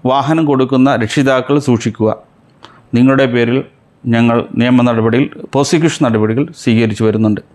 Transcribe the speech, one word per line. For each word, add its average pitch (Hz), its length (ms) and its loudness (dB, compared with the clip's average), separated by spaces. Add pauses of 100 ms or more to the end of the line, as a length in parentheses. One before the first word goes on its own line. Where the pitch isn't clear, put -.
(100)
വാഹനം 143 380 0
കൊടുക്കുന്ന 131 420 2 (120)
രക്ഷിതാക്കൾ 131 540 0 (100)
സൂക്ഷിക്കുക. 110 440 0 (840)
നിങ്ങളുടെ 135 400 2
പേരിൽ 120 240 0 (460)
ഞങ്ങൾ 117 340 0 (220)
നിയമ 123 220 2
നടപടികൾ, 117 440 0 (260)
പ്രോസിക്യൂഷൻ 151 540 0
നടപടികൾ 113 380 0 (180)
സ്വീകരിച്ചു 113 420 0
വരുന്നുണ്ട്. 107 360 0 (140)